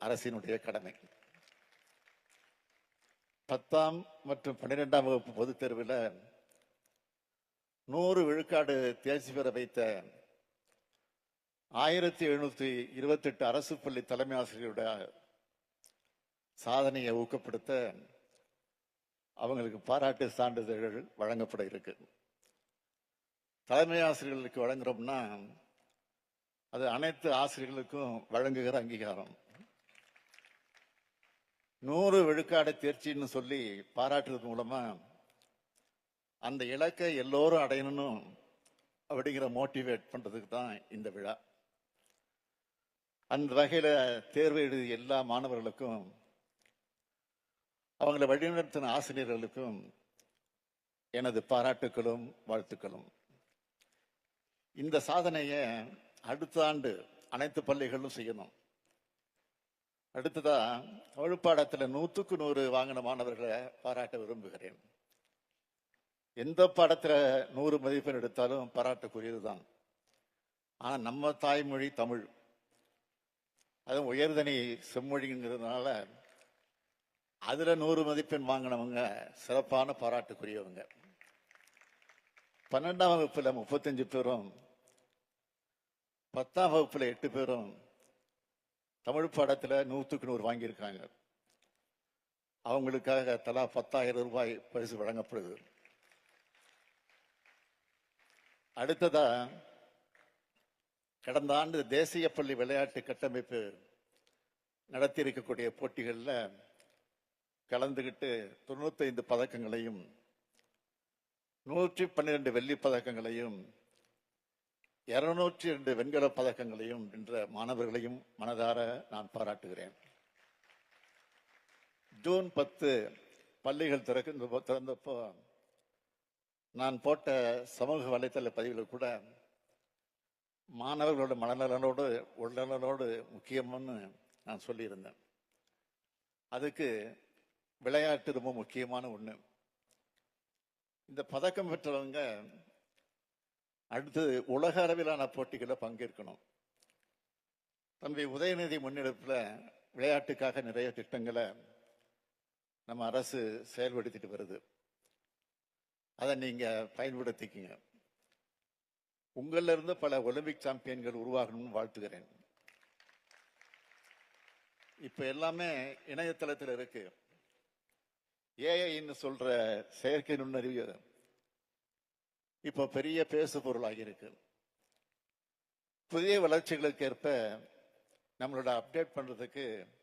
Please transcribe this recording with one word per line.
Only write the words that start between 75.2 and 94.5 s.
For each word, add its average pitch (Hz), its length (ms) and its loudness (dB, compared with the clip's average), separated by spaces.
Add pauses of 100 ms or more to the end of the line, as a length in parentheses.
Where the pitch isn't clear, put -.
அதுல 156 360 2
நூறு 160 300 4
மதிப்பெண் 151 440 0
வாங்கினவங்க 123 840 -2
சிறப்பான 131 680 2
பாராட்டுக்குரியவங்க. 107 880 -4 (1800)
பன்னெண்டாம் 175 440 6
வகுப்புல 143 380 4
முப்பத்தஞ்சு 131 500 -2
பேரும், 120 640 -2 (1700)
பத்தாம் 160 420 2
வகுப்புல 147 280 4
எட்டு 123 300 0
பேரும் 123 520 -2 (1200)
தமிழ் 147 220 0
பாடத்துல 139 600 2
நூத்துக்கு 135 400 -4
நூறு 117 280 0
வாங்கியிருக்காங்க. 107 560 -8 (1600)
அவங்களுக்காக 131 800 2
தலா 123 240 0
பத்தாயிரம் 123 560 0
ரூபாய் 117 380 -2 (120)